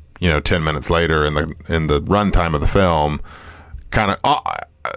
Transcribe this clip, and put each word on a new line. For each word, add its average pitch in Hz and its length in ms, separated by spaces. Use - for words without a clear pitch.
you 92 100
know, 76 100
ten 85 240
minutes 78 260
later 80 340
in 76 100
the, 78 200
in 80 200
the 73 140
runtime 90 520
of 73 60
the - 80
film, 78 520
kinda, 117 340
uh, 143 160